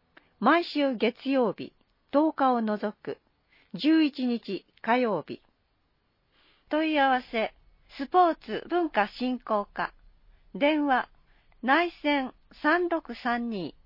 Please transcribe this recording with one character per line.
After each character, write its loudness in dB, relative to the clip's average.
毎 4
週 -2
月 -2
曜 0
日、 -14
十 2
日 2
を 0
除 -4
く、 -10
十 4
一 -2
日 -4
火 0
曜 -2
日。 -12
問 0
い 2
合 4
わ 2
せ、 -4
ス -8
ポ 4
ー -2
ツ -8
文 0
化 0
振 -4
興 -2
課。 -8
電 2
話、 0
内 2
線 -2
三 2
六 -4
三 -4
二。 -8